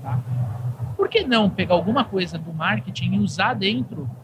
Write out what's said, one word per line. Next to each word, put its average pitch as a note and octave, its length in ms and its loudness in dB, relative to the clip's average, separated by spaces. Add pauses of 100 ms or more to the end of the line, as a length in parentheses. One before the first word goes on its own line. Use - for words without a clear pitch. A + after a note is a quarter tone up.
tá? B2+ 160 -2 (800)
Por G4 120 2
que G#4 160 2
não A3+ 240 4
pegar F3+ 260 2
alguma G#3+ 300 4
coisa F3 320 -2
do D#3+ 160 -8
marketing F#3 640 -2
e G3+ 60 2
usar G3 340 2
dentro G3 540 -2 (160)